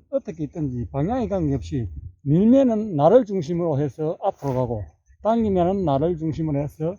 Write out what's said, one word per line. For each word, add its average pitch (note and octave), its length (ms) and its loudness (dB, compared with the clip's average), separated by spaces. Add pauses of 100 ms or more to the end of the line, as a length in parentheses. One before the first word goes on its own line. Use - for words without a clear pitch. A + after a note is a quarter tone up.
어떻게 F#3 340 -6
있든지 C3 480 -6
방향에 G3+ 360 -2
관계없이 C#3+ 640 -2 (320)
밀면은 A3 760 4
나를 F#3 300 6
중심으로 E3+ 540 -2
해서 D3+ 420 -4
앞으로 C#3+ 320 -4
가고, A#2+ 320 -4 (380)
당기면은 G3 600 0
나를 D#3 340 0
중심으로 D#3 440 -2
해서 D#3 380 -6